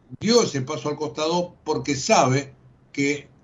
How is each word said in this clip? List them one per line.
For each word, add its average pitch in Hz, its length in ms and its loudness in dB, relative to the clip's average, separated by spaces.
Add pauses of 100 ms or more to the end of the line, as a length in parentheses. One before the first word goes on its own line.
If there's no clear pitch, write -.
(180)
dio 226 240 4
ese 135 200 -4
paso 143 260 -6
al 147 80 -2
costado 165 580 -4 (100)
porque 143 300 -4
sabe 139 580 2 (400)
que, 143 360 -2 (160)